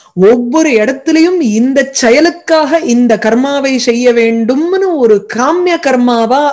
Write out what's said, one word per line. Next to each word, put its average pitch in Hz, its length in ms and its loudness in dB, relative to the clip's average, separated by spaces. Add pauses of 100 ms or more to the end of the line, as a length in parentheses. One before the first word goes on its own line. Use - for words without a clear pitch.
(140)
ஒவ்வொரு 240 560 2
இடத்துலயும் 311 680 0
இந்த 262 500 0
செயலுக்காக 311 880 0
இந்த 240 380 0
கர்மாவை 269 600 -2
செய்ய 240 360 0
வேண்டும்னு 262 840 0
ஒரு 214 380 2
காமிய 339 460 0
கர்மாவா 247 640 0 (100)